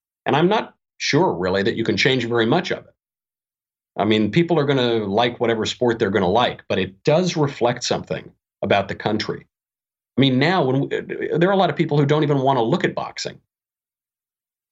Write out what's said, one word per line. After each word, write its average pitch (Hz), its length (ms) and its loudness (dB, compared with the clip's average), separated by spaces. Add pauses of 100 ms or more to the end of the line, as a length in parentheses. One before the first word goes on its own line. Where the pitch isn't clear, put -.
(280)
And 123 80 2
I'm 165 120 4
not - 280 -2 (240)
sure, 147 340 0
really, 92 300 0
that 107 120 0
you 117 80 -4
can 104 140 0
change 131 280 2
very 117 200 0
much 156 240 0
of - 160 -8
it. - 80 -20 (1040)
I 101 80 -2
mean, 107 240 2
people 165 300 2
are 135 60 0
gonna 123 400 0
like 117 340 0
whatever 113 260 0
sport 113 320 0
they're 101 140 0
gonna 98 180 2
like, 113 400 0
but 101 80 -2
it - 260 -6
does 170 320 2
reflect 127 480 -2
something - 480 -6 (300)
about 101 260 0
the 95 60 -10
country. 104 540 -6 (680)
I 123 60 2
mean, 131 160 4
now, 165 260 2
when 135 180 0
we, 139 60 -4 (480)
there 175 140 2
are 202 40 2
a 190 40 2
lot 175 140 2
of - 40 -10
people 151 220 0
who 147 80 4
don't 151 160 2
even 143 200 0
wanna 131 200 2
look 127 220 0
at - 100 -2
boxing. - 460 -10 (1300)